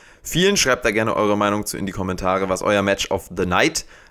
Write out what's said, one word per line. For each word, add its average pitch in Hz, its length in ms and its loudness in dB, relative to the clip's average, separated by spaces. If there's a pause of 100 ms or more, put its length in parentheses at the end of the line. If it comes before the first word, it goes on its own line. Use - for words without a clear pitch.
(220)
vielen. 190 360 0
Schreibt 127 280 0
da 117 60 2
gerne 110 240 0
eure 104 220 2
Meinung 104 280 0
zu - 120 -8
in - 80 -4
die 95 60 -6
Kommentare, 95 580 -2
was 92 140 -2
euer 101 180 2
Match 98 300 0
of 95 240 -4
the 92 100 0
Night 110 400 0 (260)